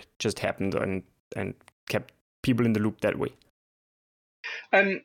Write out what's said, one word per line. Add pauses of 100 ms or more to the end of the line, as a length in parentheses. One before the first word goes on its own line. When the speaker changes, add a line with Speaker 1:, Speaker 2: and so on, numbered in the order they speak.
(200)
Speaker 1:
just
happened
and, (320)
and (340)
kept (280)
people
in
the
loop
that
way? (1400)
Speaker 2:
Um,